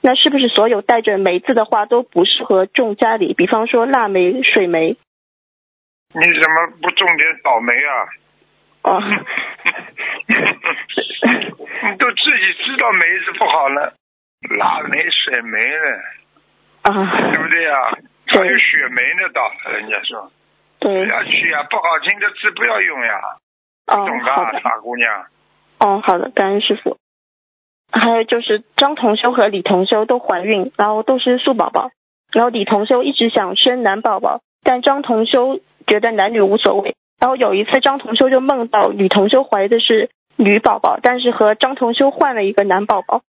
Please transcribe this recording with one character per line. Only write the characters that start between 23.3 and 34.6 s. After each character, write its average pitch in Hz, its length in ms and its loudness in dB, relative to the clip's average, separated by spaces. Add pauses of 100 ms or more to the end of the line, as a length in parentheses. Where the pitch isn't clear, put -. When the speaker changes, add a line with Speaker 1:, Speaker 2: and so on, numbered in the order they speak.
Speaker 1:
哦， 202 220 0
Speaker 2:
懂 139 160 -6
的， 135 80 -2
Speaker 1:
好 123 180 -2
的。 113 120 -8
Speaker 2:
傻 120 180 -2
姑 120 160 -10
娘。 110 300 -4 (520)
Speaker 1:
哦， 202 260 2
好 180 140 2
的， 190 120 -4
感 190 200 0
恩 202 100 0
师 208 140 0
父。 - 220 -6 (960)
还 233 180 2
有 226 140 2
就 233 160 0
是 220 240 -2 (120)
张 277 200 2
同 214 200 2
修 240 160 0
和 240 140 4
李 196 160 -2
同 190 240 2
修 214 200 2
都 247 120 0
怀 185 240 -2
孕， 208 340 -2
然 208 120 2
后 214 160 -2
都 262 160 2
是 247 180 2
素 262 160 2
宝 - 160 0
宝， - 220 -2 (400)
然 226 120 4
后 247 40 2
李 226 160 -2
同 208 220 0
修 254 180 2
一 277 80 0
直 233 180 0
想 190 240 -2
生 247 300 2
男 202 160 0
宝 220 180 0
宝， - 240 -2 (220)